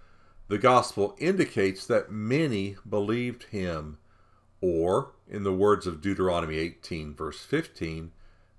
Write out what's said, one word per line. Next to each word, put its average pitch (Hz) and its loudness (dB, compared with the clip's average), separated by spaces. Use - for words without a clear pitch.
the 104 0
gospel 120 4
indicates 139 0
that 110 2
many 107 -2
believed 113 -2
him, 82 -6
or, 92 2
in 101 -6
the 98 2
words 95 4
of 80 -6
Deuteronomy 87 0
eighteen, 80 -6
verse 76 -10
fifteen, 82 -6